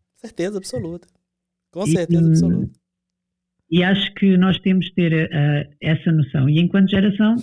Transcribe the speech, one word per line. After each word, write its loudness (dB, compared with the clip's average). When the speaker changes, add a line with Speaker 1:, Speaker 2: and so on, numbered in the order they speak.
Speaker 1:
Certeza -8
absoluta. -10
Com -8
Speaker 2:
E, 0
Speaker 1:
certeza 2
Speaker 2:
hum, 4
Speaker 1:
absoluta. 0
Speaker 2:
e 2
acho -2
que 2
nós 2
temos 0
de -16
ter, 0
ah, -2
essa -2
noção. 0
E 2
enquanto 2
geração, 2